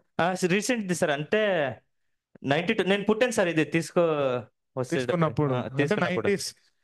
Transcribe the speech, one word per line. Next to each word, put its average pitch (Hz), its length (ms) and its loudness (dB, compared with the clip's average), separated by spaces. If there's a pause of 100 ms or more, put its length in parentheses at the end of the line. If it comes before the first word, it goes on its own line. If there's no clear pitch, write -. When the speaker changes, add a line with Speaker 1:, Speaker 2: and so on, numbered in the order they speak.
(220)
Speaker 1:
ఆ, 180 140 0 (120)
రీసెంట్ది 202 480 0
సార్, 160 160 0
అంటే 151 640 0 (680)
నైన్టీ 170 300 0
టూ, 196 100 0
నేను 196 200 0
పుట్టాను 220 280 2
సార్, 208 160 2
ఇది 160 180 2
తీసుకో 165 360 0 (760)
వస్తే 131 180 -2
Speaker 2:
తీసుకున్నప్పుడు. 147 580 0
Speaker 1:
ఆ, 123 80 0
Speaker 2:
అంటే 117 140 -8
Speaker 1:
తీసుకున్నప్పుడు. 175 520 0
Speaker 2:
నైంటీస్. - 280 -2 (280)